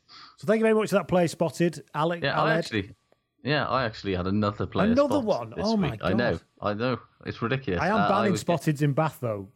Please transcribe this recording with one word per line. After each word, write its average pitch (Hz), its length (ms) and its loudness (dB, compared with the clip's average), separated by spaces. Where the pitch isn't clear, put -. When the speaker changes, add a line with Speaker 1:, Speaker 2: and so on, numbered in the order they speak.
Speaker 1:
So 143 100 -6
thank 220 120 4
you 220 40 2
very 220 120 4
much 208 140 0
for 185 60 0
that 175 120 0
player 175 200 4
spotted, 170 560 0
Alec. 165 300 -2
Speaker 2:
Yeah, 139 160 0
I 156 120 2
Speaker 1:
Aled. 165 80 2
Speaker 2:
actually, 107 320 -4
yeah, 139 240 0
I 131 160 0
actually 101 320 -2
had 87 120 -2
another 104 400 0
player 208 240 2
Speaker 1:
Another 277 300 2
Speaker 2:
spot - 40 -4
Speaker 1:
one? 120 300 -2
Speaker 2:
this 175 120 -4
Speaker 1:
Oh, 226 80 2
my 165 160 0
Speaker 2:
week. 110 120 -10
I 92 100 0
know, 117 200 2
Speaker 1:
God. 82 80 -4
Speaker 2:
I 104 120 -2
know. 117 260 -2
It's - 160 -8
ridiculous. 117 400 -2
Speaker 1:
I 165 60 0
am 214 80 0
Speaker 2:
Uh, 202 100 2
I - 40 2
Speaker 1:
banning 202 220 2
Speaker 2:
was - 100 -2
get- - 40 -12
Speaker 1:
spotted 156 360 0
in 143 120 2
Bath 156 260 -2
though 104 360 -6